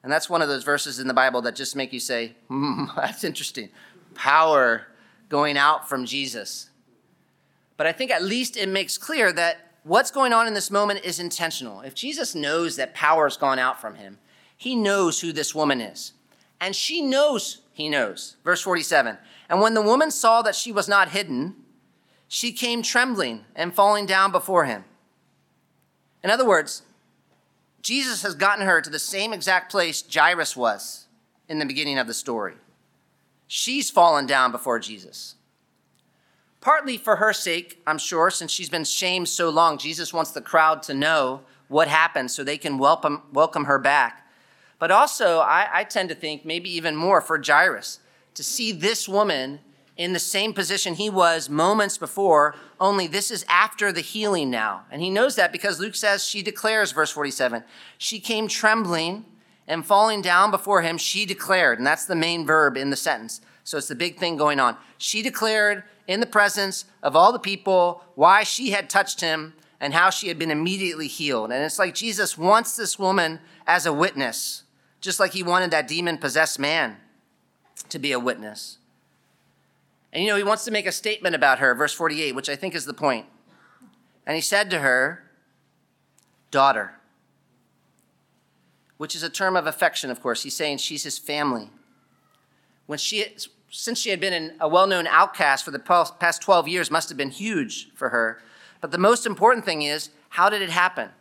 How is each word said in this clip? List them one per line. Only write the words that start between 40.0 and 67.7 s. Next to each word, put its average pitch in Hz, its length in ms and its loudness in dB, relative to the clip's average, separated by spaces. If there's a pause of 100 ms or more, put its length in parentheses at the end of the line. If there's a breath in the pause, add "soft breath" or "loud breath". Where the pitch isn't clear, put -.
wants 160 180 -4
the 156 80 -8
crowd 160 440 2
to 147 100 -8
know 139 480 0 (260 soft breath)
what 151 220 2
happened 151 420 2
so 147 100 -8
they 143 160 -6
can 139 200 -4
welcome, 147 460 2 (100)
welcome 151 320 2
her 139 120 4
back. 135 480 2 (540 soft breath)
But 165 100 -2
also, 202 500 4
I, 160 340 4
I 190 100 0
tend 190 240 -4
to 160 80 -8
think 151 300 -10
maybe 175 280 -8
even 160 220 -4
more 170 240 4
for 160 260 -2
Jairus, 151 540 2 (360 soft breath)
to - 80 -12
see 226 280 -6
this 202 380 -4
woman 151 500 -2 (360 soft breath)
in 175 180 -4
the 170 60 -2
same 202 340 -2
position 185 420 -4
he 214 140 -4
was 165 400 2
moments 190 500 0
before, 151 560 2 (240 loud breath)
only 190 260 2
this 180 240 -4
is 214 180 -8
after 202 440 2
the 170 100 -4
healing 190 480 -2
now. 110 400 -4
And 147 140 -8
he 185 80 -4
knows 240 240 2
that 180 160 4
because 185 280 -4
Luke 202 140 -6
says 202 320 0
she 208 160 -6
declares, 214 500 -2
verse 151 200 0
forty-seven, 131 520 -4 (360 loud breath)
"She 220 200 -8
came 220 280 -4
trembling 196 760 0 (440 soft breath)
and 160 180 -4
falling 208 380 2
down 180 260 4
before 196 320 2
him, 165 160 -2
she 196 300 -4
declared." 180 500 2
And 123 80 -4
that's 151 200 0
the 185 100 -4
main 165 280 -2
verb 147 320 4
in 135 140 -4
the 139 60 -2
sentence. 117 440 -4 (240 soft breath)
So - 140 -8
it's 139 100 -6
the 151 60 -10
big 165 240 -6
thing 170 180 -4
going 147 240 2
on. 120 180 4 (200 loud breath)
She - 240 -4
declared 214 600 0 (240 soft breath)
in 196 140 -2
the 233 40 2
presence 202 600 0 (180 soft breath)
of 143 120 0
all 185 160 10
the 240 60 -4
people 185 640 0 (120)